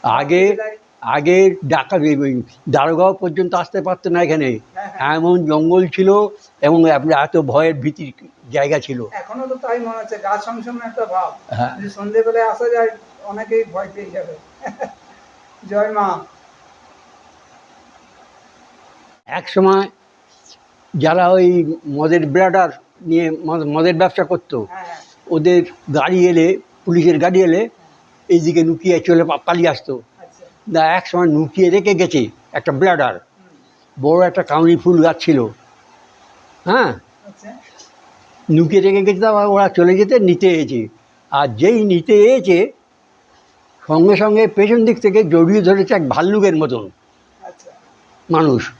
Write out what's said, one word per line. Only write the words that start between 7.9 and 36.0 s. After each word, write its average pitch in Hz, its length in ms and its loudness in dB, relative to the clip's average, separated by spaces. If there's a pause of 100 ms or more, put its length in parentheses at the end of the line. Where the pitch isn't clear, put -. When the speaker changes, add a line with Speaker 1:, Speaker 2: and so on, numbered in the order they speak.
Speaker 1:
জায়গা 143 280 -2
ছিল। 123 320 -8
Speaker 2:
এখনো 240 360 -12
তো 254 80 -8
তাই 254 240 -6
মনে 226 180 -10
হচ্ছে, 220 200 -12
গা 202 280 -4
ছমছমে 233 400 -12
একটা 233 200 -6
ভাব। - 500 -8
Speaker 1:
হ্যাঁ। 123 240 -6
Speaker 2:
যদি 202 100 -10
সন্ধেবেলায় 220 600 -2
আসা 233 200 -4
যায়, 233 180 0 (360)
অনেকেই 214 400 -6
ভয় 190 300 -10
পেয়ে 196 180 -16
যাবে। 170 240 -12 (260)
<laughs> - 1080 -18
জয় 208 220 -2
মা। 196 340 -4 (3000)
Speaker 1:
এক 151 240 -12
সময় 190 400 2 (1080)
যারা 170 320 2
ওই 180 460 2 (120)
মদের 156 380 0
ব্রাডার 180 440 2 (320)
নিয়ে 165 300 -2
মদ-, 160 340 -6
মদের 160 300 0
ব্যবসা 180 280 0
করতো, 151 460 -6
Speaker 2:
হ্যাঁ, 185 160 -16
হ্যাঁ। 170 120 -16 (320)
Speaker 1:
ওদের 170 340 2 (300)
গাড়ি 180 340 2
এলে, 170 300 2 (280)
পুলিশের 170 340 2
গাড়ি 180 220 2
এলে, 180 280 2 (580)
এইদিকে 165 360 0
লুকিয়ে 165 360 -2
চলে 170 240 2
পা-, 151 220 -4
পালিয়ে 175 240 0
আসতো। 131 320 -8 (180)
Speaker 2:
আচ্ছা। - 260 -20 (220)
Speaker 1:
না, 160 180 0
এক 180 220 -2
সময় 175 200 0
লুকিয়ে 160 420 0
রেখে 190 260 0
গেছে 165 320 0 (240)
একটা - 200 -6
ব্রাডার। 143 420 0
Speaker 2:
হুম। - 880 -20
Speaker 1:
বড় 170 260 2
একটা 175 160 -2
কাউরি 165 340 2
ফুল 175 260 2
গাছ 165 160 0
ছিল। 143 240 0 (1200)